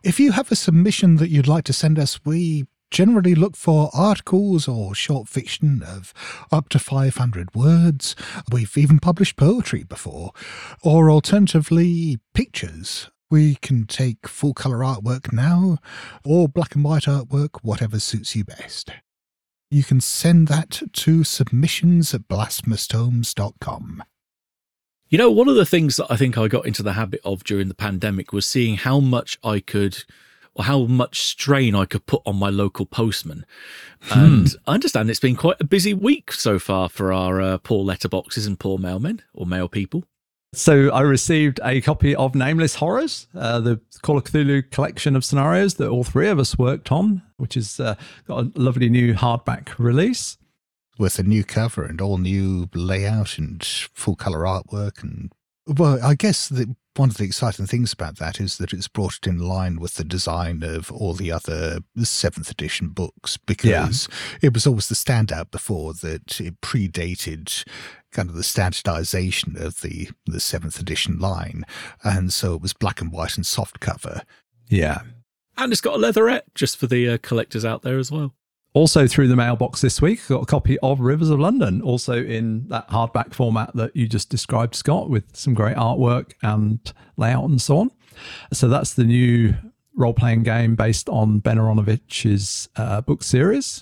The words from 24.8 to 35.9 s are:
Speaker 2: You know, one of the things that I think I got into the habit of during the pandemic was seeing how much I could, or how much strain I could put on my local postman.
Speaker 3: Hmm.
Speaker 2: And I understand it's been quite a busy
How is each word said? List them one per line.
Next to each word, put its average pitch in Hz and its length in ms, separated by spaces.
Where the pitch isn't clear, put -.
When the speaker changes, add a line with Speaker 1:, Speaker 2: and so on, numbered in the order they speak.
Speaker 2:
You - 80
know, 233 140
one 233 160
of 277 80
the 196 100
things 160 300
that - 140
I 120 80
think 127 200
I 110 120
got 120 160
into 107 180
the 101 80
habit 98 320
of 95 220
during 98 240
the 90 40
pandemic 101 600
was 101 120
seeing 117 300
how 131 240
much 123 420
I 107 200
could, 101 420
or - 120
how 135 180
much 127 380
strain 135 540
I 98 100
could - 220
put - 180
on 101 100
my 98 140
local 98 360
postman. 82 600
Speaker 3:
Hmm. 107 180
Speaker 2:
And 139 360
I 139 60
understand 131 360
it's 110 120
been 127 160
quite - 240
a 151 40
busy 196 280